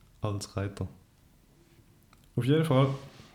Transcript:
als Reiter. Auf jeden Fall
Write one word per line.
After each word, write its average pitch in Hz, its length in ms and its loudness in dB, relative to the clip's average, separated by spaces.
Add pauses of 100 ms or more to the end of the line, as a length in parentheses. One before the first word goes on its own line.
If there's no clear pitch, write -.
(200)
als 101 360 -4
Reiter. 98 300 -4 (1500)
Auf 120 80 0
jeden 156 200 4
Fall 135 240 4 (460)